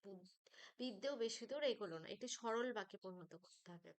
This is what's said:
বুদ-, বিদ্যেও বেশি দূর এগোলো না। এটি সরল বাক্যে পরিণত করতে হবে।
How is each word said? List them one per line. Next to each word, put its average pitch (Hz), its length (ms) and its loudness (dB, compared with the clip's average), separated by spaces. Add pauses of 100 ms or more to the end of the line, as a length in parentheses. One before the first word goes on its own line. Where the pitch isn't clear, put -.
বুদ-, 185 360 -12 (420)
বিদ্যেও 247 380 0
বেশি 226 300 2
দূর 294 160 0
এগোলো 202 360 4
না। 160 100 -8
এটি 240 200 -4
সরল 233 440 4
বাক্যে 202 260 -2
পরিণত 180 380 -8
করতে - 340 -18
হবে। 170 300 -12